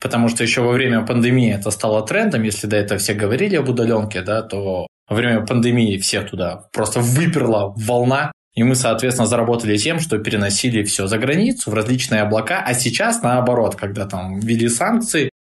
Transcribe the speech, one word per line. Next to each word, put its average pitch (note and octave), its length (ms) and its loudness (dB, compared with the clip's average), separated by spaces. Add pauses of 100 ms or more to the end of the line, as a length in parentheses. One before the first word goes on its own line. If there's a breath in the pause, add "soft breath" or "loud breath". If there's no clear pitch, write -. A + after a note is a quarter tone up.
Потому A#2 280 0
что A#2 160 -2
ещё A#2+ 200 0
во A#2+ 80 2
время A#2+ 340 0
пандемии A#2+ 460 2
это G2 180 -4
стало G#2+ 320 0
трендом, F#3 420 0
если G#2+ 240 -4
до G#2 80 0
этого G2+ 220 0
все G#2 160 -2
говорили B2 420 0
об C3 120 0
удалёнке, A2+ 540 0
да, G#2+ 200 -2
то F#2+ 440 -4 (220)
во G#2 80 -2
время A#2 280 2
пандемии A#2 540 2
все G2 240 -2
туда F#2 400 -6 (100)
просто A2 280 -2
выперла A#2+ 760 2
волна, B2 560 0 (240)
и A#2 80 4
мы, C3 100 4
соответственно, B2 540 0
заработали A#2 480 2
тем, D#3+ 240 -2
что C#3+ 180 -2
переносили G#2+ 640 0
всё G2+ 240 -2
за G#2+ 120 0
границу, D3+ 520 0
в G#2 40 -2
различные A2 480 0
облака. A2 440 0
А B2 80 0
сейчас, F#3+ 480 0
наоборот, A#2+ 540 2
когда G2+ 300 -6
там F#2 340 -6
ввели A2+ 280 2
санкции, F3 600 0 (120)